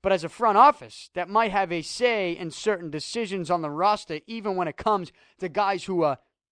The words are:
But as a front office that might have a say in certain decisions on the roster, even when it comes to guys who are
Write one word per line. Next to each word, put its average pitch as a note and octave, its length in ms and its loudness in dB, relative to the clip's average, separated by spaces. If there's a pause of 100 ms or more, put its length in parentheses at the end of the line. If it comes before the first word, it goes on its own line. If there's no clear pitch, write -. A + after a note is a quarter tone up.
But F#3+ 80 0
as F3+ 140 2
a E3 40 -6
front G#3+ 300 2
office A#3 560 4
that F3+ 140 -4
might G#3+ 240 0
have F#3+ 180 0
a E3+ 100 -2
say G#3+ 520 0
in E3+ 180 -8
certain F3 400 -2
decisions F3+ 640 -4
on E3+ 100 0
the D3+ 80 -4
roster, F3 560 -2
even G#3 300 -6
when F3+ 100 0
it D3 100 -6
comes G3 360 -2 (260)
to F#3 100 -6
guys G3 360 0
who F3+ 180 0
are C#3 160 2 (340)